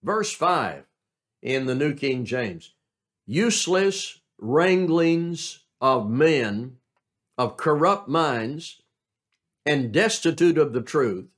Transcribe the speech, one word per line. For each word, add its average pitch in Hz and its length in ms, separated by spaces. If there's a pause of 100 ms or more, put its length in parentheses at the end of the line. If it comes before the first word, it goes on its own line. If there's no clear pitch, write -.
Verse 208 280
five 123 520 (580)
in 131 240
the 127 80
New 143 200
King 131 300
James, 104 480 (540)
"Useless 190 920 (180)
wranglings 170 1200 (200)
of 127 280
men 127 680 (600)
of 123 200
corrupt 165 520
minds 143 760 (840)
and 135 260
destitute 170 640
of 143 160
the 123 80
truth 110 460 (120)